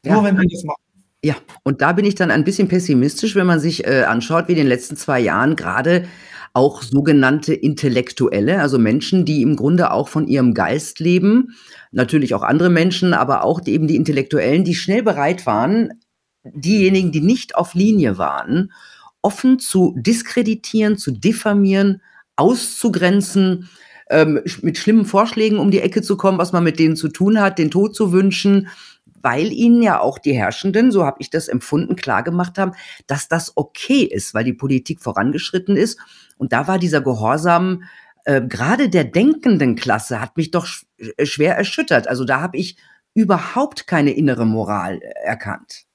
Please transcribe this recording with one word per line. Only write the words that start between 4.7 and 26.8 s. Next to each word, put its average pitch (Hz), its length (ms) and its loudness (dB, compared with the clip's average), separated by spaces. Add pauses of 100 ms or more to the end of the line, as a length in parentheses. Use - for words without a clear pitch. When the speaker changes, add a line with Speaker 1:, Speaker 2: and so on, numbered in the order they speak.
Speaker 1:
zwei 131 240 -2
Jahren 113 360 2
gerade 135 480 0 (520)
auch 139 260 2
sogenannte 143 720 2
Intellektuelle, 127 1080 0
also 135 180 0
Menschen, 135 460 2
die 147 180 0
im 139 140 2
Grunde 165 340 2
auch 131 180 -2
von 156 200 -2
ihrem 127 260 2
Geist 101 460 -4
leben, 190 560 2 (340)
natürlich 127 420 0
auch 104 120 -2
andere 170 260 2
Menschen, 175 420 2
aber - 300 0
auch 160 180 0
die, 104 120 -4
eben 156 160 0
die 160 80 2
Intellektuellen, 139 680 0
die 170 140 -2
schnell 208 260 -2
bereit 170 440 -2
waren, 151 540 0 (440)
diejenigen, 185 680 2
die 147 120 -2
nicht 226 340 0
auf 175 180 -4
Linie 175 440 2
waren, 87 520 -4 (500)
offen 254 380 2
zu 180 380 0
diskreditieren, 220 1000 -2
zu 151 140 -8
diffamieren, 196 920 0 (340)
auszugrenzen, 190 1300 0 (420)
ähm, 156 340 4
sch-, - 200 -8
mit - 140 -2
schlimmen 220 280 4
Vorschlägen 214 520 0
um 202 120 2
die 196 100 4
Ecke 190 220 -2
zu 202 140 -2
kommen, 190 220 0
was 180 140 0
man 175 120 2
mit 160 140 0
denen 160 180 2